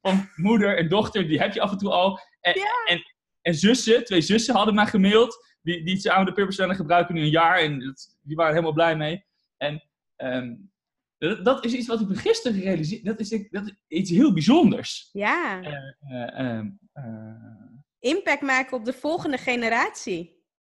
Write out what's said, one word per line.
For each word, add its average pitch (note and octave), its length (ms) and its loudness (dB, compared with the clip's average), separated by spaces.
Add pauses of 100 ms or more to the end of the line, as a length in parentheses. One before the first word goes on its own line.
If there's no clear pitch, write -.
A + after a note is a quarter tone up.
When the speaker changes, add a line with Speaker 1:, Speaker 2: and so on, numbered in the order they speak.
Speaker 1:
Van G3 340 0
moeder G3+ 420 2
en E3+ 120 0
dochter, G3 380 0
die D3+ 120 0
heb G3+ 140 0
je - 80 -6
af G3 100 -2
en G3 60 -4
toe G3 140 -4
al. F#3 280 2 (200)
En, F3 200 0
Speaker 2:
Ja. A4 340 -2
Speaker 1:
en, E3+ 80 -2 (400)
en F3 140 0
zussen, A3+ 500 2
twee F3+ 160 2
zussen A3+ 340 0
hadden G#3 200 2
mij G#3 120 4
gemaild. G#3+ 720 2
Die, E3 240 -6
die F#3+ 120 -2
samen F#3+ 280 2
de F#3+ 80 -2
Purpose F#3+ 240 0
Planner F#3 200 0
gebruiken F3 380 2
nu D#3+ 60 -2
een D3+ 80 2
jaar. E3+ 300 4
En D3+ 200 0
dat, - 420 -14
die D3 140 -12
waren D#3+ 180 2
helemaal D#3+ 200 0
blij E3 240 4
mee. D#3 280 -6 (320)
En, D3 320 -8 (260)
ehm, B2+ 400 -6 (640)
dat, F#3 280 -4
dat C4 200 2
is A#3 80 -2
iets B3 140 -6
wat A#3 140 -4
ik G3+ 60 0
me F#3+ 80 -4
gisteren C4 460 0
realiseerde. F3+ 480 -4
Dat G#3+ 100 -4
is, G#3+ 100 -6 (200)
dat G3+ 160 -8
is G#3+ 100 -14 (120)
iets D#3+ 220 -2
heel G#3 240 6
bijzonders. D#3+ 800 4
Speaker 2:
Ja. G#3+ 500 -2
Speaker 1:
Eh, D#3 120 -12 (260)
eh, B2+ 400 -10
ehm, A2+ 300 -4 (240)
eh. A2 420 -14 (640)
Speaker 2:
Impact D4 420 -2
maken C4 360 -2
op G#3+ 80 -12
de B3+ 80 -4
volgende D#4 440 -4
generatie. A#3 1040 -4 (340)